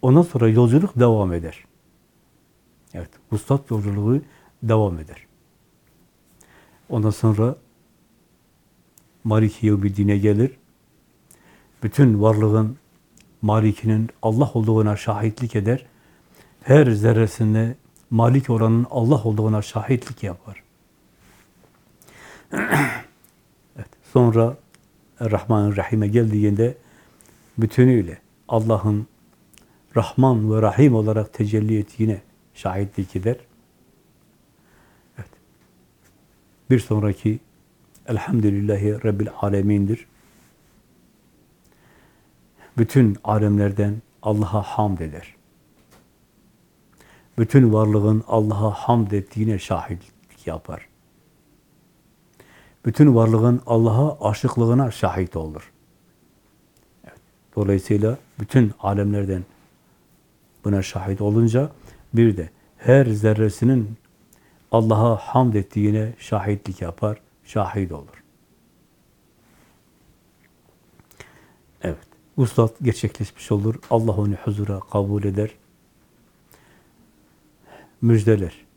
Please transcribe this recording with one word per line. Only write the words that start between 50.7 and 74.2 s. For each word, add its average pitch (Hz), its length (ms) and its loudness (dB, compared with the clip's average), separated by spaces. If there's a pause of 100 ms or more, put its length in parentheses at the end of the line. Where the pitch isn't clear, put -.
Bütün 135 300 4
varlığın 113 520 2
Allah'a 117 640 0
aşıklığına 120 600 0
şahit 90 460 -6
olur. 78 360 -12 (1300)
Evet. - 140 -20 (380)
Dolayısıyla 104 600 0 (220)
bütün 107 400 0
alemlerden 101 640 -4 (1200)
buna 101 180 0
şahit 95 380 -8
olunca 117 500 0 (440)
bir 113 220 4
de 85 140 -10 (280)
her 131 280 4
zerresinin 110 880 0 (760)
Allah'a 110 440 2
hamd 123 380 0
ettiğine 104 640 -2
şahitlik 101 640 -6
yapar, 104 380 -6 (240)
şahit 98 480 -6
olur. - 320 -20 (3500)
Evet. - 240 -8 (320)
Vuslat 120 340 2 (100)
gerçekleşmiş - 720 -6
olur. 107 220 -2 (160)
Allah 113 220 0
onu 101 220 -2 (100)